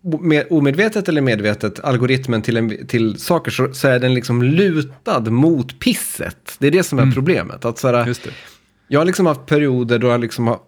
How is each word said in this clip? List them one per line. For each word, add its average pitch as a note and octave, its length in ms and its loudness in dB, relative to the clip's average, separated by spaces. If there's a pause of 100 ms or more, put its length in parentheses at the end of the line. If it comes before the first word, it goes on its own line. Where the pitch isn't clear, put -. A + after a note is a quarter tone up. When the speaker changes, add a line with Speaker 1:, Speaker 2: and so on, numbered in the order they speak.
Speaker 1:
o-, D#3+ 180 -4
med, D3+ 280 2
omedvetet F3+ 600 2
eller D3+ 120 0
medvetet G#2 600 -2
algoritmen B2+ 580 0
till, A#2 160 -2
en, A2+ 300 -4
till A2+ 320 0
saker E3 320 -2
så, B2+ 220 -2
så - 140 -2
är B2 120 4
den B2+ 140 2
liksom B2 300 0
lutad D#3 760 0
mot B2+ 600 0
pisset. - 800 -6
Det C3+ 80 2
är D3 40 4
det F3+ 120 2
som - 160 -2
är A#2+ 40 6
Speaker 2:
Mm. C3+ 120 4
Speaker 1:
problemet. C3+ 500 -2
Att A#2 140 -4
så C3+ 80 0
här, A#2+ 200 2
Speaker 2:
Just A#2+ 160 -6
det. - 60 -12 (580)
Speaker 1:
jag C#3+ 120 2
har D#3+ 60 2
liksom F#3 200 2
haft D#3+ 200 0
perioder B2+ 540 2
då B2 80 2
jag A#2+ 140 2
liksom A#2 260 -2
har, A2+ 200 0